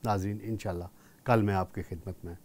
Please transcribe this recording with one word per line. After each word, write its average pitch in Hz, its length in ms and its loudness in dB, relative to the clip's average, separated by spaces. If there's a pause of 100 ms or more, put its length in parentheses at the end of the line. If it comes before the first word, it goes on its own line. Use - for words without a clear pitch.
नाज़रीन, 104 380 0
इंशाल्लाह 98 480 -4 (380)
कल 113 160 8
मैं 101 120 4
आपकी 90 280 0
खिदमत 90 420 -10
में 87 200 -8